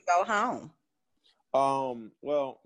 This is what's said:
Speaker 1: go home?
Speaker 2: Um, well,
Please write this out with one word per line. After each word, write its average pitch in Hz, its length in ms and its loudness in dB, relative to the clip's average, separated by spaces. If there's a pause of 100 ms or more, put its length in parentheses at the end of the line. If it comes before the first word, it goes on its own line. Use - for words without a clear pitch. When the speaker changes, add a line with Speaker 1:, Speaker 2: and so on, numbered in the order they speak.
Speaker 1:
go 180 160 4
home? 208 480 -2 (840)
Speaker 2:
Um, 135 580 0 (100)
well, 139 440 -2